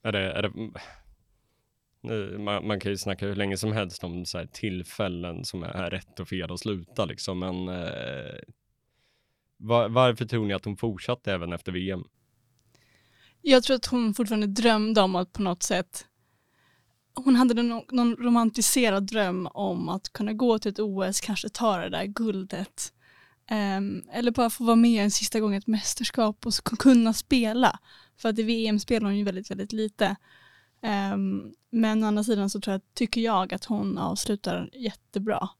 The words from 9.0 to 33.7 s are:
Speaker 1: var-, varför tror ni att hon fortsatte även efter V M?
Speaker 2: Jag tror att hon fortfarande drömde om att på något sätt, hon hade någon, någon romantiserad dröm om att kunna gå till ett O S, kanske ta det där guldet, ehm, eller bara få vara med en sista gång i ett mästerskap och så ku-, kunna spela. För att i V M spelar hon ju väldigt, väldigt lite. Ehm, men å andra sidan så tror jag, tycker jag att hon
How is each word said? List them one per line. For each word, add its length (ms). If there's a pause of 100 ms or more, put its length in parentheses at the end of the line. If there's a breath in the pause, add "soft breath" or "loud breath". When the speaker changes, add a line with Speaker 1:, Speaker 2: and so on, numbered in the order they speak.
Speaker 1:
var-, 320
varför 360
tror 220
ni 80
att 100
hon 120
fortsatte 560
även 200
efter 200
V 180
M? 140 (1400 soft breath)
Speaker 2:
Jag 200
tror 140
att 100
hon 280
fortfarande 320
drömde 540
om 160
att 160
på 100
något 200
sätt, 440 (1080)
hon 220
hade 260
någon, 280
någon 260
romantiserad 880
dröm 480
om 340
att 240
kunna 200
gå 260
till 140
ett 80
O 220
S, 180
kanske 280
ta 280
det 120
där 160
guldet, 880 (580 soft breath)
ehm, 520 (100)
eller 180
bara 200
få 140
vara 120
med 280
en 60
sista 300
gång 140
i 20
ett 100
mästerskap 800
och 80
så 80
ku-, 140
kunna 360
spela. 680 (380 soft breath)
För 120
att 100
i 40
V 240
M 120
spelar 280
hon 120
ju 60
väldigt, 260
väldigt 220
lite. 440 (680 soft breath)
Ehm, 680 (180)
men 340
å 20
andra 180
sidan 260
så 100
tror 120
jag, 80 (140)
tycker 260
jag 340
att 100
hon 340